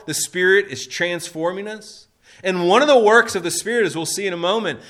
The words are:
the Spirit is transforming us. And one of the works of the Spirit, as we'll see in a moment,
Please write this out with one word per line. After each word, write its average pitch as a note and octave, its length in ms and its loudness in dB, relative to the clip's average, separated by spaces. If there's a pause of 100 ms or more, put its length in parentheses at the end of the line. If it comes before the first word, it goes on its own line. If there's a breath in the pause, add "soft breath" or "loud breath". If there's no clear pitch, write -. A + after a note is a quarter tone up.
the D3+ 80 -8
Spirit F#3 540 0
is C3 180 -12
transforming F3 840 -6
us. - 400 -18 (360 soft breath)
And F3+ 240 -2
one G#3+ 140 6
of D4+ 80 4
the C4 100 8
works A3+ 340 4
of F#3+ 80 -4
the E3+ 80 -6
Spirit, A3 360 -2
as D3 100 -4
we'll D#3+ 100 -6
see G3 220 -6
in F3+ 60 -4
a E3+ 40 -6
moment, F3+ 520 -2